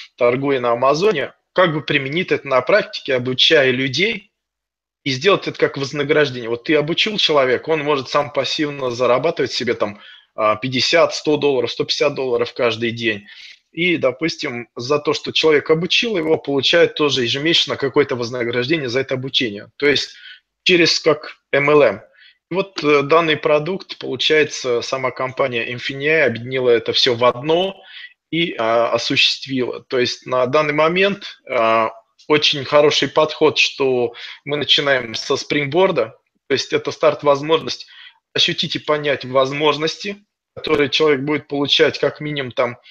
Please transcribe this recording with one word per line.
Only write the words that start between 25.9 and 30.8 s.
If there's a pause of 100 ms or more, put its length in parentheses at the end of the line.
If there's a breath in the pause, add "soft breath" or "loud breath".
объединила
это
всё
в
одно (480 loud breath)
и,
а,
осуществила.
То
есть
на
данный
момент, (120)